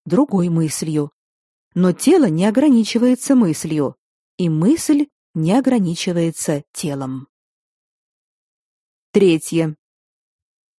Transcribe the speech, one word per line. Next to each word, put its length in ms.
другой 440
мыслью. 640
Но 180
тело 340
не 200
ограничивается 880
мыслью, 640
и 100
мысль 600
не 180
ограничивается 1200
телом. 560
Третье. 640